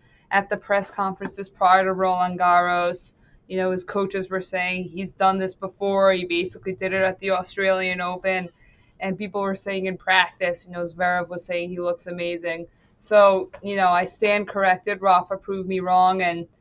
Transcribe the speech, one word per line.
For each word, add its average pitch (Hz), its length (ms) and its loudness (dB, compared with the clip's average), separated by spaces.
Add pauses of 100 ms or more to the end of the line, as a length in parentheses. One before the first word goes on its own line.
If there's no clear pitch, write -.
(320)
at 196 180 0
the 208 60 -2
press 202 340 -2
conferences 196 600 -8
prior 190 340 4
to 190 100 0
Roland 180 460 0
Garros. 175 760 2 (340)
You 185 100 -6
know, 185 140 0
his 180 120 -4
coaches 190 460 -4
were 190 100 -2
saying, 185 460 -4
"He's 180 260 -10
done 190 280 2
this 190 140 -4
before." 196 600 2
He 180 100 -2
basically 180 500 -4
did 190 200 -6
it 190 80 0
at 185 180 0
the 190 120 -4
Australian 185 680 -2
Open. 180 500 -4 (500)
And 190 180 -4
people 202 240 -6
were 196 140 -2
saying 190 320 -6
in 185 100 -6
practice, 180 680 0
you 180 60 -18
know, 175 120 -6
Zverev 175 440 -2
was 175 160 -10
saying 175 260 -6
he 180 100 -10
looks 175 280 -4
amazing. 170 600 -6 (280)
So, 196 560 4 (100)
you 202 140 -4
know, 190 140 4
I 180 160 2
stand 208 420 0
corrected. 196 540 0
Rafa 185 340 4
proved 190 320 -8
me 185 140 -2
wrong. 185 400 4
And 170 260 -2 (140)